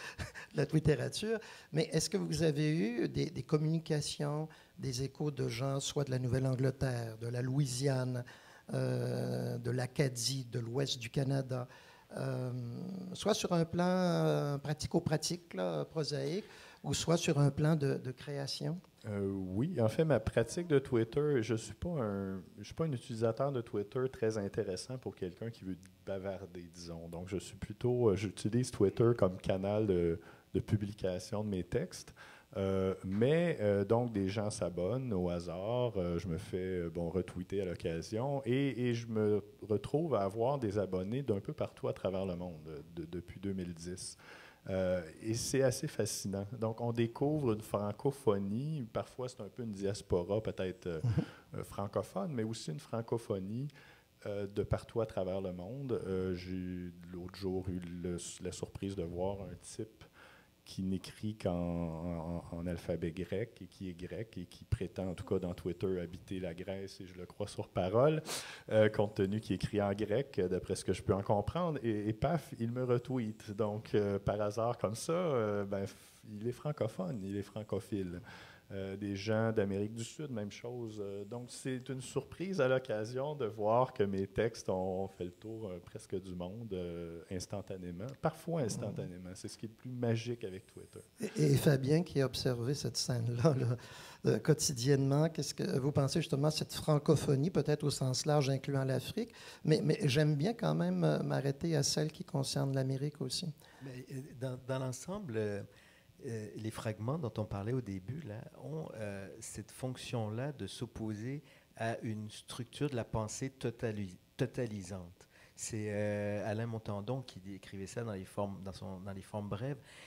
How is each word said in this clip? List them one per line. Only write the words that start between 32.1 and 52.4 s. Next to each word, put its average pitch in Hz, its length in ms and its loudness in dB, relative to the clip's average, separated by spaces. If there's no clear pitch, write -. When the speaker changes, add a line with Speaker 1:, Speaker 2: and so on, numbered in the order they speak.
Speaker 2:
Euh, 95 460 2
mais, 139 580 4
euh, 101 240 6
donc, 117 280 4
des 98 160 2
gens 104 220 0
s'abonnent 95 640 -2
au 90 160 2
hasard, 95 640 -2
euh, 87 220 2
je 90 100 -2
me 82 80 0
fais, 92 460 -2
euh, 85 80 -2
bon, 85 180 -2
retweeter 90 540 -2
à - 20 -2
l'occasion 113 800 -2
et, 123 460 2
et 120 40 2
je 113 120 -4
me 107 360 4
retrouve 120 520 2
à 104 60 6
avoir 113 380 2
des 104 200 2
abonnés 95 440 0
d'un 104 180 2
peu - 140 -8
partout - 340 -4
à 117 60 -2
travers 95 320 0
le 90 100 -2
monde, 85 320 -8
euh, 78 100 -10
de, 82 120 -6
depuis 87 340 -10
deux 98 140 -2
mille 90 180 -4
dix. 87 460 -10
Euh, 92 320 2
et 110 140 -2
c'est 131 280 2
assez 131 260 2
fascinant. 101 580 -2
Donc, 110 220 -2
on 120 100 0
découvre 120 600 2
une 107 80 0
francophonie. 107 1300 0
Parfois, 123 360 -4
c'est - 140 -12
un 101 60 -8
peu - 140 -10
une 113 100 -4
diaspora, 98 680 2
peut-être, 92 460 -4
euh, 82 160 -2
Speaker 1:
<laughs> - 520 0
Speaker 2:
euh, 101 100 -6
francophone, 110 680 -4
mais 113 120 0